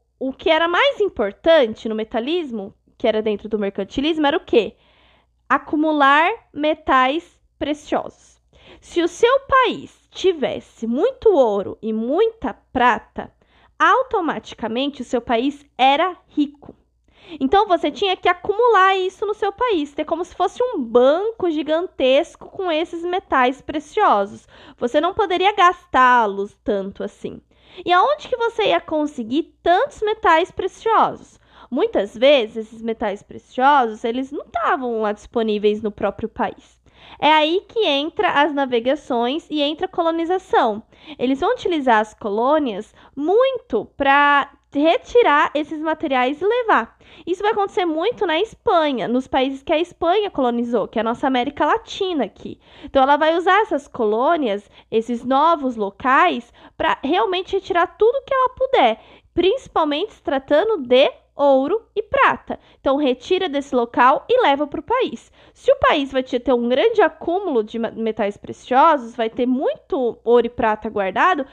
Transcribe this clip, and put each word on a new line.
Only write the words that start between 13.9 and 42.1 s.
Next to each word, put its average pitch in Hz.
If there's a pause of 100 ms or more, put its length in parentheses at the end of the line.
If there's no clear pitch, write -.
o -
seu 240
país 254 (120)
era 285 (120)
rico. - (640)
Então, 392
você 339
tinha 370
que -
acumular 392
isso 381
no 415
seu 403
país, 392
ter 302
como 339
se -
fosse 370
um 480
banco 302
gigantesco 311
com 370
esses 339
metais 277
preciosos. 233 (300)
Você 269
não 349
poderia 370
gastá-los 247
tanto 196
assim. - (440)
E 349
aonde 508
que 508
você 453
ia 339
conseguir 294
tantos 415
metais 370
preciosos? 370 (300)
Muitas 269
vezes, 226
esses 226
metais 220
preciosos, 254
eles 254
não 381
estavam 262
lá 208
disponíveis 214
no 208
próprio 208
país. - (380)
É 302
aí 311
que 440
entra 294
as 311
navegações 262
e 294
entra 311
a 359
colonização. 330 (360)
Eles 269
vão 392
utilizar 285
as 220